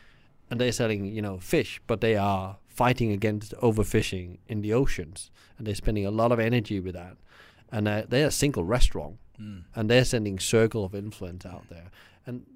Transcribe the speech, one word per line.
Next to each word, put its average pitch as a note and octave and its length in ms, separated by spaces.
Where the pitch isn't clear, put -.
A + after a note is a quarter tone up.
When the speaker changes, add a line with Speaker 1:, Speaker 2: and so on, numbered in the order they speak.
Speaker 1:
and A#2 100
they're B2 120
selling, A2 340
you G#2+ 160
know, G2 180
fish, A#2 480
but A2 140
they A2+ 140
are G2 420
fighting B2 440
against G#2 500
overfishing G2+ 760
in G#2+ 140
the G#2 120
oceans, A2+ 560
and A2 100
they're G2+ 80
spending G#2+ 300
a G2 60
lot A2+ 200
of A#2 80
energy A2 400
with F2+ 160
that. F2 220
And, G#2+ 160
uh, G#2 200
they're C#3+ 200
a B2 40
single C#3 320
restaurant, F#2 540
Speaker 2:
Mm. G2 220
Speaker 1:
and A2 140
they're B2+ 160
sending G#2 340
circle A2 460
of F#2+ 100
influence G2 500
out F2+ 240
there. F2 220
And B2 200